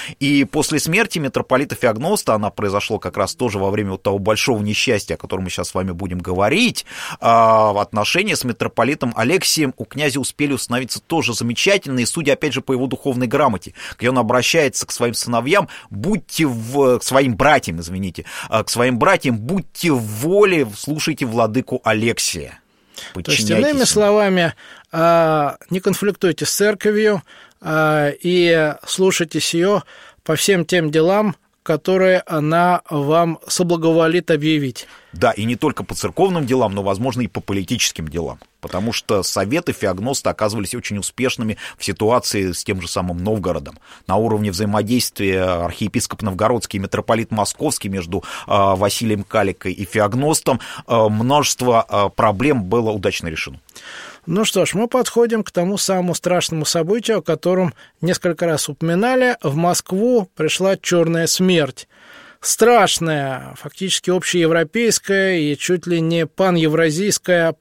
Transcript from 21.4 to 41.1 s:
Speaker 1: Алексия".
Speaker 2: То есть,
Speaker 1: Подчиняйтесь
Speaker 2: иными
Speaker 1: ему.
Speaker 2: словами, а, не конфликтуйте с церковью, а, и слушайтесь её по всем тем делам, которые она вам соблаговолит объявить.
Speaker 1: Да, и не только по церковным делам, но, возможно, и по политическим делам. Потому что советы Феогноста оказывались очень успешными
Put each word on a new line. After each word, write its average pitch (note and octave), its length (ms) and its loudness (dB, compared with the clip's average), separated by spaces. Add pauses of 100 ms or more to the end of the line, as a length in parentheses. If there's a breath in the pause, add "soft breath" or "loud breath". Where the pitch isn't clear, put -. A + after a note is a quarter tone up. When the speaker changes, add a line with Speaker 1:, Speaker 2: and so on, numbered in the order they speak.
Speaker 1:
Алексия". A2 800 -2 (520 loud breath)
Speaker 2:
То F#3+ 60 -8
есть, - 60 -10
Speaker 1:
Подчиняйтесь G#3 260 0
Speaker 2:
иными C#4+ 280 2
Speaker 1:
ему. B3 80 4
Speaker 2:
словами, G3+ 680 2 (400 loud breath)
а, D#3+ 640 2 (120)
не F3+ 120 -2
конфликтуйте F#3 640 0
с - 60 -4
церковью, G#3 720 2 (360 loud breath)
а, D#3 500 2 (120)
и E3+ 520 4 (140)
слушайтесь F#3 680 0
её F3+ 280 2 (420 loud breath)
по D#3+ 140 0
всем F#3+ 260 2
тем E3 280 0
делам, F#3 440 2 (280)
которые F#3 600 2
она E3 640 2
вам D#3 480 2 (100)
соблаговолит E3 840 2
объявить. D3+ 560 -2 (260 loud breath)
Speaker 1:
Да, A2+ 180 2
и G#2 120 -4
не A#2 120 0
только C#3 280 -2
по - 100 -10
церковным E3+ 540 -2
делам, A#2 260 2
но, G2+ 80 -4
возможно, A2 400 -2
и A#2 60 -2
по - 120 -6
политическим G2 680 -4
делам. D2+ 320 -6 (220)
Потому G2+ 320 -6
что G2+ 280 -2
советы G#2+ 500 -2
Феогноста G#2+ 600 -2
оказывались G#2+ 420 -4
очень A2 240 -8
успешными A#2 600 -4 (200 loud breath)